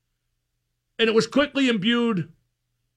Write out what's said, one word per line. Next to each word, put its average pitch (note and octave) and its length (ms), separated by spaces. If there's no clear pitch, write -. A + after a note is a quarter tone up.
and A3+ 100
it G#3+ 60
was A3 140
quickly C#4 400
imbued A#3 640